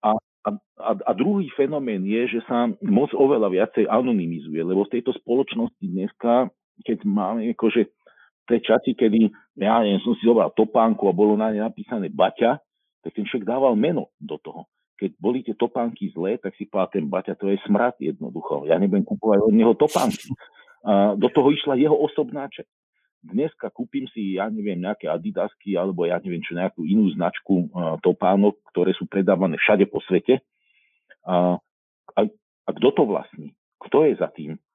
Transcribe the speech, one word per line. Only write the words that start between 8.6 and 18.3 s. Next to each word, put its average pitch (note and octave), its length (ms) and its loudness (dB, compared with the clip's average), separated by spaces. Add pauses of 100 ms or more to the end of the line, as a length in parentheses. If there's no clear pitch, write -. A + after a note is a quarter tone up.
kedy, A2 320 4 (320)
ja A2 160 2
neviem, G2+ 240 0
som A#2+ 160 -2
si - 80 0
zobral G#2+ 240 4
topánku A2 560 2
a - 80 2
bolo G#2 240 4
na A2 160 -2
nej G#2 80 -2
napísané G#2+ 480 -6
Baťa, A#2 480 0 (400)
tak - 160 -14
ten G#2+ 80 -4
človek G2+ 240 -6
dával B2 320 2
meno D#3 400 -2
do D2+ 240 -12
toho. D#2+ 240 -16 (320)
Keď G2 160 -4
boli B2 240 -2
tie A2+ 160 -8
topánky A#2 560 -4
zlé, F#2 240 -4
tak G2 240 -8
si G2+ 80 -10
povedal, F#2+ 320 -2
ten D#2 80 -4
Baťa, F#2 320 -6
to G2 80 -4
je G2 160 0
smrad B2 400 2
jednoducho. D2 640 -6